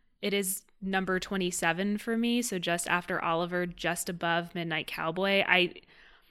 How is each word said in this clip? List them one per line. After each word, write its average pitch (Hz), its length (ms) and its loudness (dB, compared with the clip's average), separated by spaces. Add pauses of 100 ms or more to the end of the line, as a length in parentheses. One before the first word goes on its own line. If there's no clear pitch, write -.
(220)
It 202 100 0
is 196 300 -2 (180)
number 190 380 0
twenty-seven 185 800 0
for 226 180 -2
me, 240 260 2
so 196 160 -2
just 170 300 -2
after 175 340 0
Oliver, 175 440 0
just 175 420 -4
above 170 460 -2
Midnight 165 320 -4
Cowboy. 185 600 0
I, 180 280 4 (560)